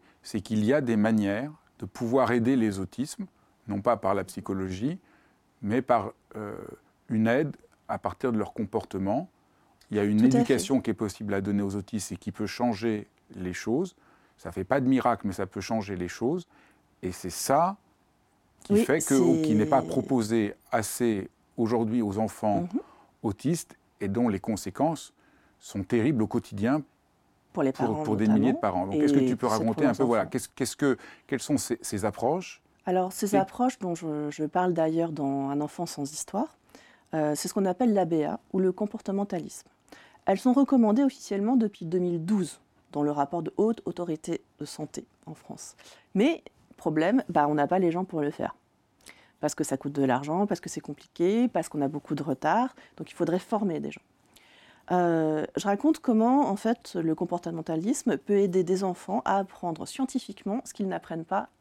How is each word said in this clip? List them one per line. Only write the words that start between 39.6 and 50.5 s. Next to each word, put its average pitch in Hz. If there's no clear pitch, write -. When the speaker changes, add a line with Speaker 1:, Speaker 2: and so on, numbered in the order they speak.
Speaker 2:
Elles 196
sont 254
recommandées 254
officiellement 226
depuis 208
deux 170
mille 175
douze 180
dans 147
le 147
rapport 147
de 151
haute 220
autorité 175
de 151
santé -
en 160
France. -
Mais, 277
problème, 170
bah, 156
on 151
n'a 143
pas 185
les 175
gens 180
pour 165
le 147
faire. -
Parce 151
que 156
ça 139
coûte 143
de 143
l'argent, 143
parce 180